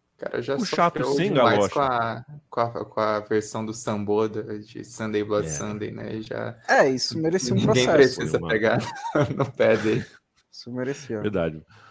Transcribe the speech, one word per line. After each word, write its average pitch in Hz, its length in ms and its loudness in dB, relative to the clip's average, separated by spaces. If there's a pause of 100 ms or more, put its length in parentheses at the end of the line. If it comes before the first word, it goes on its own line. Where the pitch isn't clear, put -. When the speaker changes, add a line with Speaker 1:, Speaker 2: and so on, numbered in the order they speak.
(160)
Speaker 1:
O - 0 -
cara - 240 -6
já 135 160 -4
Speaker 2:
O 247 80 -2
chato 175 380 2
Speaker 1:
sofreu 139 140 2
Speaker 2:
sem 185 160 0
Speaker 1:
demais 117 240 6
Speaker 2:
galocha. - 180 2
Speaker 1:
com 143 60 2
a, 120 440 0 (240)
com - 120 -4
a, 117 260 -2
com - 140 -4
a 107 200 2
versão 113 460 -2
do 107 80 -6
Samba 104 540 0
de 107 560 -10
Sunday 107 400 -2
Blood 104 220 0
Speaker 2:
É. - 40 -4
Speaker 1:
Sunday, 107 400 -6
né? 110 320 -8
Já 113 340 -8 (120)
Speaker 3:
É, 220 200 6
isso 131 300 -2
merecia 160 340 0
um 123 60 4
Speaker 1:
ninguém 127 260 4
Speaker 3:
processo. 143 320 4
Speaker 1:
precisa 76 140 -2
Speaker 2:
Foi - 100 0
uma 85 80 -6
Speaker 1:
pegar 110 300 2
<laughs> 151 580 -2
no 139 160 -2
pé 113 240 4
dele. 110 300 0 (440)
Speaker 3:
Isso - 220 -16
merecia. 127 480 -6
Speaker 2:
Verdade. 85 420 -2 (280)